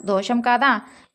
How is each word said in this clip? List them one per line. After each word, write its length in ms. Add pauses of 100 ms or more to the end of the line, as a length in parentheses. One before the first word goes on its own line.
దోషం 360
కాదా? 400 (340)